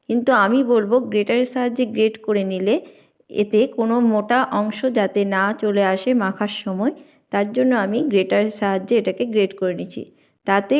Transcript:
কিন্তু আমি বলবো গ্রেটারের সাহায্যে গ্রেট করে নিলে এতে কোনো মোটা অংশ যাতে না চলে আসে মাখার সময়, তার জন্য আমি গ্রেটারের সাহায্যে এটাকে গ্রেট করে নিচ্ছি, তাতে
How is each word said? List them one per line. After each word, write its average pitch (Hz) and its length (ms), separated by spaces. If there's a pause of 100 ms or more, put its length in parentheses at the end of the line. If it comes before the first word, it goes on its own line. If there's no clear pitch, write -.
কিন্তু 240 260
আমি 214 300
বলবো 226 360
গ্রেটারের 226 500
সাহায্যে 247 360
গ্রেট 220 340
করে 208 240
নিলে 190 300 (560)
এতে 208 360
কোনো 226 340
মোটা 220 380 (140)
অংশ 208 260 (140)
যাতে 208 320
না 196 180 (160)
চলে 202 260
আসে 190 300
মাখার 202 440
সময়, 196 340 (380)
তার 202 220
জন্য 254 240
আমি 202 220 (100)
গ্রেটারের 202 460
সাহায্যে 196 440
এটাকে 214 280
গ্রেট 208 280
করে 180 200
নিচ্ছি, 170 280 (440)
তাতে 202 340